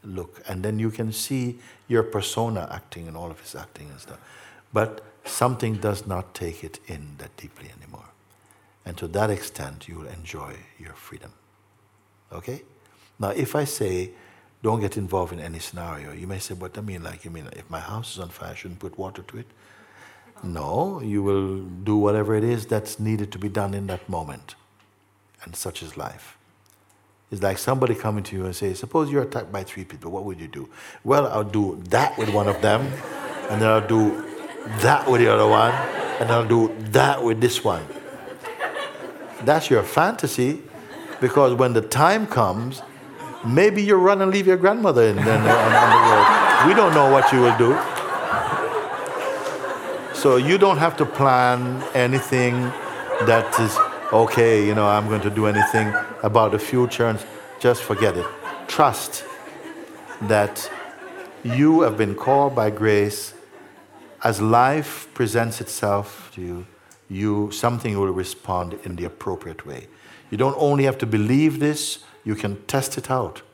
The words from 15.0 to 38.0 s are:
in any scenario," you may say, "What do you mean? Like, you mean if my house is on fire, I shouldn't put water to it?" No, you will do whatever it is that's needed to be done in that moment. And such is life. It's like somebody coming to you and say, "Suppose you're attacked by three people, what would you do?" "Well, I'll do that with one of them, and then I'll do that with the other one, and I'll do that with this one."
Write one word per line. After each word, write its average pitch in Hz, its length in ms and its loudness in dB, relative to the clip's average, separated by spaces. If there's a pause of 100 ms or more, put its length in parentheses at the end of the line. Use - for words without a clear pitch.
in 82 60 -14
any 82 200 -12
scenario," 78 540 -14
you 87 140 -14
may 95 120 -10
say, - 140 -12
"What 90 200 -14
do 101 60 -14
you 104 80 -10
mean? 90 160 -12
Like, 85 220 -16
you 85 60 -14
mean 80 200 -16
if - 180 -20
my 165 100 -12
house 110 340 -12
is 95 60 -14
on 87 100 -12
fire, 82 220 -16
I 85 40 -16
shouldn't 90 240 -16
put - 180 -16
water 95 240 -12
to - 160 -20
it?" 117 100 -16 (960)
No, 95 600 -6
you 104 200 -4
will 98 380 -2
do 95 380 -4
whatever 104 360 2
it 107 100 0
is 117 220 -2
that's - 340 -6
needed 107 340 -4
to 98 40 -14
be 101 120 -6
done 98 260 -4
in 98 120 -8
that 92 220 -10
moment. 80 460 -10 (880)
And 85 120 -18
such - 280 -10
is 78 140 -16
life. - 400 -14 (960)
It's 98 120 -6
like 95 160 -2
somebody 127 360 0
coming 104 280 -4
to 98 120 -12
you 92 100 -6
and 90 100 -8
say, 98 180 -4
"Suppose 143 380 -4
you're 139 120 0
attacked 104 280 -8
by 98 120 -8
three 98 200 -14
people, 80 260 -16
what 95 140 -10
would 92 160 -10
you 80 80 -14
do?" 69 220 -16 (340)
"Well, 135 240 2
I'll 107 160 -2
do 98 460 -2
that 131 280 2
with 107 120 -2
one 101 180 0
of 98 140 -2
them, 107 200 4 (680)
and 104 120 -2
then 110 80 4
I'll 107 180 4
do 110 360 2 (580)
that 139 280 4
with 120 120 6
the 117 60 8
other 107 200 6
one, 107 260 6 (460)
and 117 120 0
I'll 117 160 2
do 113 260 4 (180)
that 135 320 4
with 113 180 0
this 120 220 0
one." 85 220 -2 (1600)